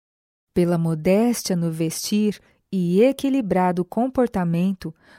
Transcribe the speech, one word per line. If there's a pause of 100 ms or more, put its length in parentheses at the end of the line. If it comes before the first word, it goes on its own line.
(540)
Pela
modéstia
no
vestir (320)
e
equilibrado
comportamento, (260)